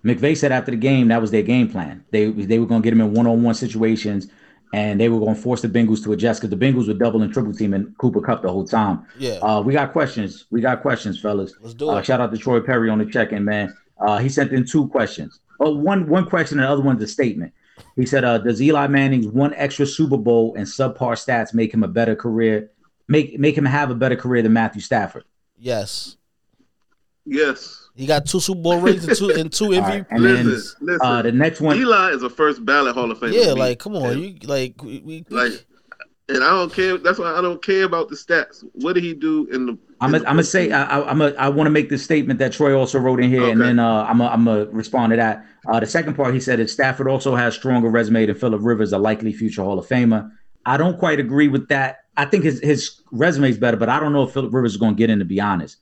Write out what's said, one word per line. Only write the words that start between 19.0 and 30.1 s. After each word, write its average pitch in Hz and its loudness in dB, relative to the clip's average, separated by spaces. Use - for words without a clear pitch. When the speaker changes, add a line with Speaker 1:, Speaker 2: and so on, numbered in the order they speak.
Speaker 1:
one 139 0
extra 143 -2
Super 139 0
Bowl 113 2
and 104 -6
subpar 123 -4
stats 113 -4
make 113 0
him 113 2
a 95 0
better 113 0
career, 110 -2
make, 147 0
make 151 2
him 143 0
have 139 0
a 120 -4
better 123 0
career 123 0
than 110 4
Matthew 110 0
Stafford?" 107 -4
Speaker 2:
Yes. 117 -8
Speaker 3:
Yes. 143 -2
Speaker 2:
He 131 -12
got 147 0
two 190 0
Super 180 -4
Bowl 170 2
rings 185 4
and 233 2
two, 196 0
and 160 0
two - -2
Speaker 1:
<laughs> 196 2
All 185 4
right, 196 -2
Speaker 2:
M - -
V 196 -6
Ps. - -12